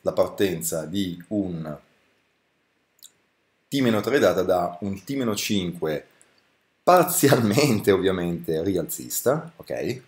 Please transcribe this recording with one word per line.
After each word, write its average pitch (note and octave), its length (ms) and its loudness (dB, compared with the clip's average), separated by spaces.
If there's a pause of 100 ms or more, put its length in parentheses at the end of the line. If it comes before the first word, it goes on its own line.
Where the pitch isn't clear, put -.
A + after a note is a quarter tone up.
la F#2 120 -2
partenza F2 760 -2
di F2 400 -6
un E2 520 -6 (1900)
T C#3+ 140 -2
meno A2 200 2
tre A#2+ 160 0
data F#2 240 4
da F2+ 400 0
un G2 220 -6
T - 80 -10
meno B2 240 -2
cinque F2 720 -4 (800)
parzialmente, C3 1040 4
ovviamente, F2 720 0
rialzista, F#2+ 920 -2
ok? - 520 -8